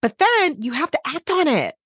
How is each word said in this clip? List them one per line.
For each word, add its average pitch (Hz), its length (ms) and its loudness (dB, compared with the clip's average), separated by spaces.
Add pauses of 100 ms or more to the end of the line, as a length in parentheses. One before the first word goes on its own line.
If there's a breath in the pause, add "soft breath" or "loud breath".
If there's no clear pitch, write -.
But 226 180 -2
then 370 440 2
you 240 120 -6
have 285 180 -4
to - 120 -2
act - 260 -8
on 359 180 2
it. 185 260 0 (120)